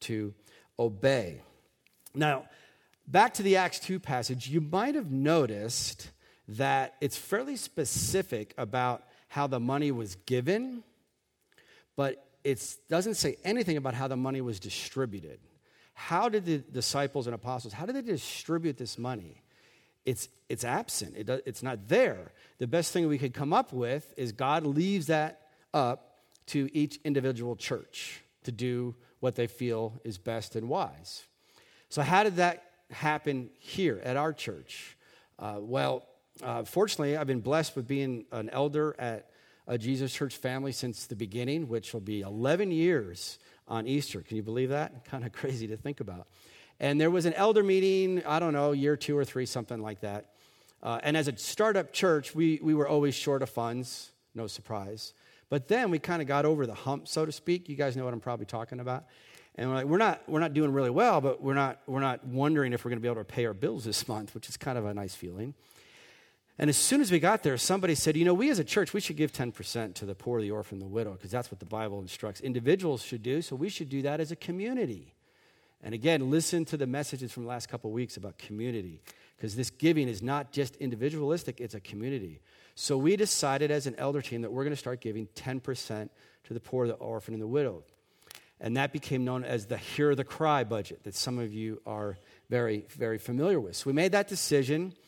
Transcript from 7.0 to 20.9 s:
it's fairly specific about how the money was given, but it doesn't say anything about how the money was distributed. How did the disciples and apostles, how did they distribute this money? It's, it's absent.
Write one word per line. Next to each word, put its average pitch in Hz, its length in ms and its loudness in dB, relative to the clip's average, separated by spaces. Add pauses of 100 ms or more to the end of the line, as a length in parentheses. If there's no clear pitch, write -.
it's 131 160 -2
fairly 269 380 -2
specific - 1000 -2
about 123 460 0 (260)
how 143 180 0
the 131 120 0
money 139 320 2
was 107 240 -4 (100)
given, 214 580 0 (1120)
but 139 320 -2 (160)
it - 320 -2 (140)
doesn't 185 260 2
say - 280 0
anything 185 340 2
about 135 160 -2
how 135 140 -2
the 131 100 -2
money 131 240 0
was 113 180 -4
distributed. 98 800 -6 (540)
How 185 340 0
did 208 180 2
the 160 120 2
disciples 131 720 -2
and 117 60 -2
apostles, 120 400 -6
how 139 120 -10
did 254 100 -4
they 277 60 -4
distribute 165 760 -2
this 120 200 -8
money? 117 440 -6 (640)
It's, - 220 -2 (220)
it's 120 160 -4
absent. 131 500 -2